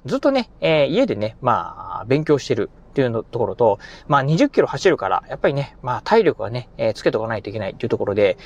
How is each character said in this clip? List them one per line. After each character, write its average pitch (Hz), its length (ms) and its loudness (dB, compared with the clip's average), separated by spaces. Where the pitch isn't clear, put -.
ず 190 120 -2
っ - 20 -12
と 302 100 2
ね、 269 200 0
え 156 240 2
ー、 - 20 4
家 202 200 2
で 113 100 -2
ね、 104 240 -6
ま 92 640 -2
あ、 - 40 -14
勉 139 180 2
強 147 140 2
し - 80 -12
て 131 80 0
る 107 160 -2
っ - 20 -20
て 139 100 0
い 127 40 2
う 120 40 -2
の、 113 120 -4
と - 160 -8
こ 107 80 -2
ろ 95 100 -6
と、 110 220 4
ま 143 100 4
あ、 135 40 0
二 147 140 0
十 277 120 4
キ - 120 0
ロ 147 60 4
走 160 240 0
る 147 60 2
か 98 120 -2
ら、 92 200 0
や 143 80 -10
っ - 20 -10
ぱ 196 100 0
り 147 60 0
ね、 139 280 -6
ま 123 160 -6
あ、 - 60 -14
体 220 200 4
力 135 180 0
は 104 80 -6
ね、 120 260 -10
え 113 140 0
ー、 - 20 0
つ - 100 -14
け 165 80 0
と 117 100 0
か 110 80 -6
な 113 80 -4
い 104 60 -8
と 104 80 -10
い - 20 -8
け 110 60 -8
な 98 100 -6
い - 40 -6
っ - 40 -14
て - 80 -8
い - 20 -2
う - 20 -4
と 107 100 -2
こ 98 80 -6
ろ 101 80 0
で、 98 320 4